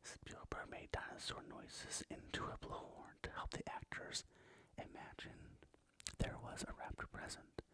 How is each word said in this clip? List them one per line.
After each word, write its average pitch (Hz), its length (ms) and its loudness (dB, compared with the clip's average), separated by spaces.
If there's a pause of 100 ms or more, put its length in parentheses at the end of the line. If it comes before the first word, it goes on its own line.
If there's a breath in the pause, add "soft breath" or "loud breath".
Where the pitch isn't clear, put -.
Spielberg - 640 -2
made - 220 -4
dinosaur - 580 2
noises - 600 -2
into - 360 2
a - 200 2
blowhorn - 580 -2
to - 80 4
help - 200 2
the - 180 2
actors - 540 2 (540 loud breath)
imagine - 800 -4 (640)
there - 240 8
was - 200 0
a - 100 2
raptor - 380 0
present. - 500 -2 (120)